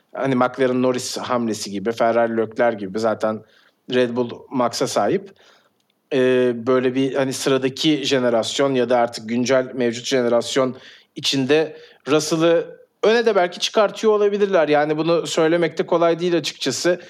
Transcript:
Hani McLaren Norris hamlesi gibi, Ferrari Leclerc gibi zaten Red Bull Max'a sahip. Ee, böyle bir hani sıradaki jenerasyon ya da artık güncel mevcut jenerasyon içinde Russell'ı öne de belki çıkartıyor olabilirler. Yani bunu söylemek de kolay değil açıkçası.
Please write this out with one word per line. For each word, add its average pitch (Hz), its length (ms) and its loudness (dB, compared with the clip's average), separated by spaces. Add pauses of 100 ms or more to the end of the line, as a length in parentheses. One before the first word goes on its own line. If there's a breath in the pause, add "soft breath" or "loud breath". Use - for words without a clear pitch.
(140 loud breath)
Hani 135 220 -2
McLaren 127 460 0
Norris 127 360 -2
hamlesi 110 540 -4
gibi, 98 200 -4
Ferrari 117 460 0
Leclerc 113 400 0
gibi 101 220 -8
zaten 110 420 -2 (520 soft breath)
Red 123 220 2
Bull 123 140 -2 (200)
Max'a 127 380 -2
sahip. 120 440 -2 (840 soft breath)
Ee, 127 420 2
böyle 127 400 0
bir 135 200 -2
hani 135 180 -2
sıradaki 135 720 0
jenerasyon 127 680 0
ya 123 160 2
da 123 80 4
artık 117 320 -2
güncel 127 440 0
mevcut 120 320 -2
jenerasyon 123 720 0 (400 loud breath)
içinde 143 600 0 (300 loud breath)
Russell'ı 160 760 0 (200)
öne 226 220 4
de 220 100 2
belki 175 240 0
çıkartıyor 214 540 2
olabilirler. 202 540 2
Yani 151 300 2
bunu 160 300 0
söylemek 165 500 0
de 185 80 -2
kolay 170 340 2
değil 175 180 0
açıkçası. 160 720 -2